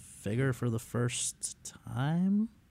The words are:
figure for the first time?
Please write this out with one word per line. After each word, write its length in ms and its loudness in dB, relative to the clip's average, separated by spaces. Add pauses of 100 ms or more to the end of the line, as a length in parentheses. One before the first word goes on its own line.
(220)
figure 320 2
for 160 0
the 80 2
first 960 -4 (120)
time? 640 2 (220)